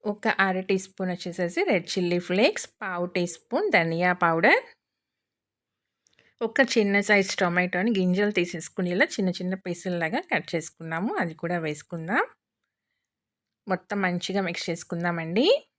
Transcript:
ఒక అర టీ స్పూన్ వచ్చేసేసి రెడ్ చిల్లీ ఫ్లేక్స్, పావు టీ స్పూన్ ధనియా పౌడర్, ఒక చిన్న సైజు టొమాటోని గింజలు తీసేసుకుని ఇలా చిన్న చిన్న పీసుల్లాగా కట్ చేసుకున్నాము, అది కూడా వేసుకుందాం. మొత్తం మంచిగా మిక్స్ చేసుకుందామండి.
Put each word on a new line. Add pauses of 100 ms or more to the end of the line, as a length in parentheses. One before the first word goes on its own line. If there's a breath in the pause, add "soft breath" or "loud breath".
ఒక (120)
అర
టీ
స్పూన్
వచ్చేసేసి
రెడ్
చిల్లీ
ఫ్లేక్స్, (100)
పావు
టీ
స్పూన్
ధనియా
పౌడర్, (1800 soft breath)
ఒక
చిన్న
సైజు
టొమాటోని
గింజలు
తీసేసుకుని
ఇలా
చిన్న
చిన్న
పీసుల్లాగా
కట్
చేసుకున్నాము,
అది
కూడా
వేసుకుందాం. (1400)
మొత్తం
మంచిగా
మిక్స్
చేసుకుందామండి. (320)